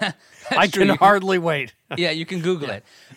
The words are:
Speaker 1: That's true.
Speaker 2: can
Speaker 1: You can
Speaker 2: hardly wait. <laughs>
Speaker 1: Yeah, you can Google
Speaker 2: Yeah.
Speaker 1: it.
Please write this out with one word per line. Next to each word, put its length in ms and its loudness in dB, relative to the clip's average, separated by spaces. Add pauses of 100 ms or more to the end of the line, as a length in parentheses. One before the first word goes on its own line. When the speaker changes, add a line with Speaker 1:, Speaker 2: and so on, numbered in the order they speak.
(500)
Speaker 1:
That's 220 2
true. 100 -2
Speaker 2:
can 0 -
Speaker 1:
You 60 4
can 100 2
Speaker 2:
hardly 400 4
wait. 420 -4
<laughs> 40 -20 (120)
Speaker 1:
Yeah, 140 -2
you 160 -4
can 160 -6
Google 280 -4
Speaker 2:
Yeah. 60 -8
Speaker 1:
it. 80 -16 (340)